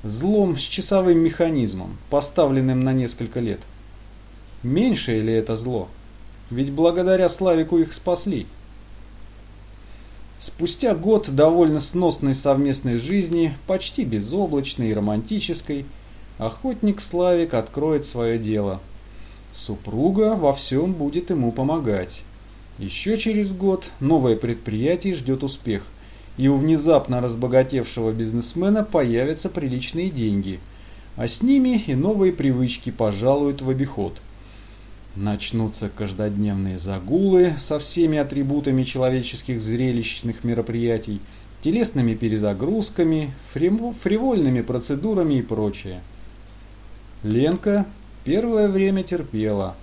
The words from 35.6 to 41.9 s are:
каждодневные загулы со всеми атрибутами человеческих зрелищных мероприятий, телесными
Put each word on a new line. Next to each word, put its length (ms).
каждодневные 880
загулы 800
со 220
всеми 360
атрибутами 680
человеческих 760
зрелищных 840
мероприятий, 760
телесными 520